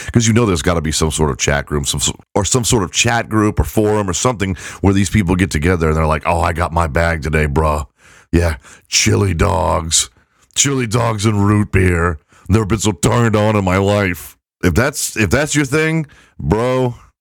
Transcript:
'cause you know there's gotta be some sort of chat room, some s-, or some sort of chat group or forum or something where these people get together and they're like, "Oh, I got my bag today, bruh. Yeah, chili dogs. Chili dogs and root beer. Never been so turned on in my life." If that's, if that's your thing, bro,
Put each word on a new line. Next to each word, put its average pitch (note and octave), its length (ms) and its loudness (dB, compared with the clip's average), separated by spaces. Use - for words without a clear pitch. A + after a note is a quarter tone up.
'cause A#2 140 2
you A2+ 60 2
know A#2 120 4
there's F2+ 180 0
gotta F2 180 0
be D#2 100 -4
some D#2 220 -2
sort D#2 180 0
of B1+ 80 -6
chat C#2+ 320 -2
room, D2 140 -2
some C#2 160 -4
s-, - 120 -2
or G2+ 100 0
some A#2+ 200 0
sort A2+ 180 2
of - 80 -4
chat - 380 -2
group G#2+ 320 0
or - 40 0
forum G#2+ 460 -2
or - 20 -4
something F#2+ 440 -2
where G2 120 2
these G2 160 0
people F#2+ 280 2
get F#2 160 0
together E2 360 0
and D#2 80 0
they're D#2+ 100 0
like, D#2 200 -2
"Oh, E2+ 140 0
I E2+ 120 0
got D#2+ 200 -4
my E2+ 160 0
bag E2 340 0
today, D#2 240 0
bruh. D2+ 400 0
Yeah, E2 240 2
chili G2+ 460 0
dogs. E2 760 0
Chili C3 320 -2
dogs A2 380 -2
and G2+ 200 2
root G#2 240 2
beer. F2 480 0
Never A2 160 4
been G2+ 160 0
so G#2+ 100 2
turned A2+ 460 2
on G#2+ 180 2
in G2+ 100 2
my F#2 120 2
life." G2 600 0
If F2+ 100 2
that's, C3 420 -2
if G#2 140 0
that's C#3 240 0
your D3 120 0
thing, D#3 400 0
bro, B2 560 0